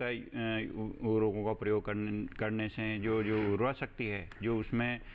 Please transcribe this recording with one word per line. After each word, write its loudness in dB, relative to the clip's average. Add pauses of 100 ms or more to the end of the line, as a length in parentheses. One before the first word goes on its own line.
का, 0
अ, 0
उ-, -2
उर्वरकों 4
का 2
प्रयोग 2
करने, -2
करने -2
से -2
जो, 2
जो 4
उर्वरा 4
शक्ति -6
है, -4 (120)
जो 2
उसमें 0 (140)